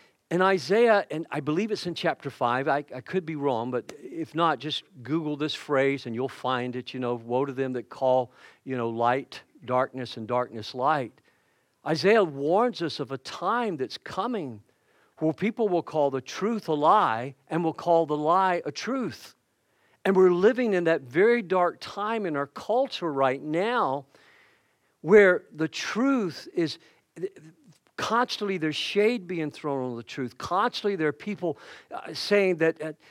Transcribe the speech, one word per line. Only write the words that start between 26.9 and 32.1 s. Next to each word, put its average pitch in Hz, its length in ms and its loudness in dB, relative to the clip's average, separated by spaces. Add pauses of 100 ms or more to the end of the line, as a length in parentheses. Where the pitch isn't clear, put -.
constantly 214 600 -2
there's 156 200 -2
shade 208 520 0
being 160 220 -4
thrown 139 400 -4
on 117 60 -8
the 117 60 -10
truth. 123 340 -8
Constantly 208 600 -2
there 156 120 0
are 147 40 0
people, 175 460 -6 (340)
uh, - 200 -12